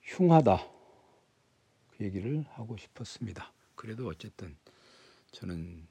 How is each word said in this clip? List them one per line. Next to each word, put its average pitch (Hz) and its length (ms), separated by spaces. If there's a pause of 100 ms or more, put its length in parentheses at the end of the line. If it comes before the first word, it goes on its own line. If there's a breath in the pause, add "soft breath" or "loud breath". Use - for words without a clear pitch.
흉하다. 156 640 (1200 soft breath)
그 - 140
얘기를 110 460
하고 113 280
싶었습니다. - 760 (220)
그래도 113 340
어쨌든 80 480 (760 soft breath)
저는 85 580